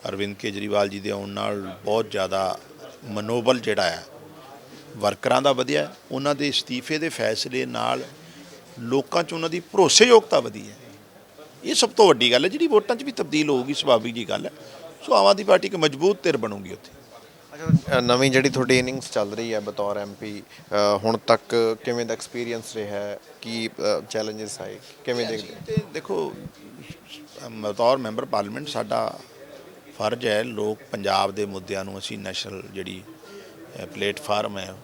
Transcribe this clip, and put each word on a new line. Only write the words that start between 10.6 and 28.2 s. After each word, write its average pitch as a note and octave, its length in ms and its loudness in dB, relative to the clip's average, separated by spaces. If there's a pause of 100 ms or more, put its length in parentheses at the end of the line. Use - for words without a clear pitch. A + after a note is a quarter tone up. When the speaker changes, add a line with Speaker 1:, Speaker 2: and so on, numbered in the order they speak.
Speaker 1:
ਹੈ। G#2 60 -18 (880)
ਇਹ D4+ 100 -2
ਸਭ A#3 160 4
ਤੋਂ G#3 180 8
ਵੱਡੀ A#2+ 240 6
ਗੱਲ C3 120 6
ਹੈ, F#3 40 2
ਜਿਹੜੀ D4+ 180 0
ਵੋਟਾਂ G#3+ 300 4
'ਚ F#3+ 60 -12
ਵੀ C4+ 100 -6
ਤਬਦੀਲ D3+ 380 0
ਹੋਊਗੀ, C3 240 0
ਸੁਭਾਵਿਕ A#2+ 400 2
ਜੀ A2+ 140 -6
ਗੱਲ G2+ 180 -2
ਹੈ। - 40 -6 (560)
ਸੋ B3+ 80 4
ਆਮ G3 120 8
ਆਦਮੀ G3+ 180 6
ਪਾਰਟੀ G3 240 4
ਇੱਕ G3 80 -6
ਮਜ਼ਬੂਤ D#3 460 2
ਧਿਰ D#3 140 2
ਬਣੂਗੀ G2+ 360 -6
ਉੱਥੇ। - 180 -16 (640)
Speaker 2:
ਅੱਛਾ, D#3+ 440 2
ਅ, - 20 6
ਨਵੀਂ B2 300 4
ਜਿਹੜੀ C3 180 4
ਤੁਹਾਡੀ B2+ 300 4
ਇਨਿੰਗਸ B2+ 320 -4
ਚੱਲ G#2 220 -2
ਰਹੀ A2+ 220 -4
ਹੈ G#2+ 60 -2
ਬਤੌਰ G2+ 360 -4
ਐਮਪੀ, G2+ 460 -10 (180)
ਅ, - 140 -8 (300)
ਹੁਣ A2+ 120 4
ਤੱਕ A2+ 680 2
ਕਿਵੇਂ A#2+ 220 -2
ਦਾ A2+ 60 -4
ਐਕਸਪੀਰੀਅੰਸ A#2 640 -8
ਰਿਹਾ G#2 260 -6
ਹੈ? G2+ 180 -8 (220)
ਕੀ, A2+ 280 -6
ਅ, E2+ 320 -2 (100)
ਚੈਲੰਜਸ G#2+ 500 -6
ਆਏ? G2+ 180 -12 (260)
ਕਿਵੇਂ A#2+ 220 -2
ਦੇਖਦੇ G#2+ 280 -8
ਹੋ? - 120 -18
Speaker 1:
ਤੇ A4 100 -4 (180)
ਦੇਖੋ, - 400 -6 (1160)
ਬਤੌਰ A2+ 460 2
ਮੈਂਬਰ A#2 280 -4